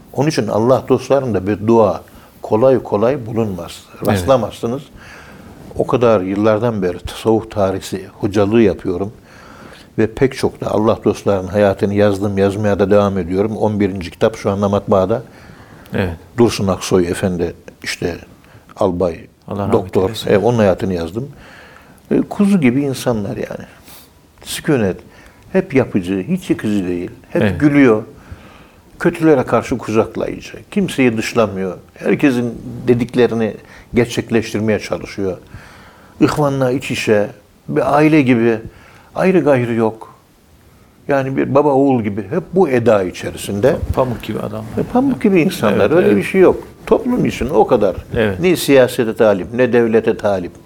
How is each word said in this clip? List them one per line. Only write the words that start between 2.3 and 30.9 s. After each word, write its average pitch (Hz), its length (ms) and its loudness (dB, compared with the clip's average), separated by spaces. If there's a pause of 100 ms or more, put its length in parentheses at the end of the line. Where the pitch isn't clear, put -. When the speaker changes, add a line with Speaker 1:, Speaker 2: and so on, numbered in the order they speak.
Speaker 1:
kolay 120 400 2
kolay 117 440 -2
bulunmaz. 107 560 -6 (140)
Speaker 2:
Evet. 104 120 -4
Speaker 1:
Rastlamazsınız. 117 760 0 (960)
O - 80 0
kadar 117 340 2
yıllardan 104 640 0
beri 87 160 -2
tasavvuf - 520 -2
tarihi 95 640 -4
hocalığı 104 500 0
yapıyorum. 95 500 -2 (840)
Ve 110 160 2
pek 131 220 0
çok - 240 -4
da 113 100 -4
Allah 104 340 2
dostlarının 98 440 0
hayatını 101 460 2
yazdım, 101 440 2
yazmaya 98 400 0
da 95 120 2
devam 101 280 2
ediyorum. 95 380 -2
On 107 240 0
birinci 92 300 -2
kitap 107 260 -2
şu - 140 -4
anda 101 180 0
matbaada. 101 540 0 (720)
Speaker 2:
Evet. 92 220 -4 (220)
Speaker 1:
Dursun 113 280 2
Aksoy 92 420 0
Efendi, 87 460 -4 (280)
işte - 340 -6 (600)
albay, 87 500 -2 (220)
Speaker 2:
Allah 101 100 -8
rahmet 101 140 -2
Speaker 1:
doktor. 101 360 0
Speaker 2:
eylesin. 110 220 -6
Speaker 1:
Evet, 101 140 4
onun 120 140 2
hayatını 95 360 2
yazdım. 87 340 -6 (840)
E, - 100 2
kuzu 202 400 0
gibi 131 220 2
insanlar 127 540 -4
yani. - 300 -10 (760)
Sükunet. 113 540 -2 (560)
Hep 190 220 -2
yapıcı, 98 540 0
hiç 180 220 -4
yıkıcı 104 380 -2
değil. 87 220 -6 (200)
Hep - 120 0
Speaker 2:
Evet. 95 180 0
Speaker 1:
gülüyor. 139 420 4 (960)
Kötülere 160 480 2
karşı 117 320 -2
kucaklayıcı. 104 720 -2 (180)
Kimseyi 131 460 0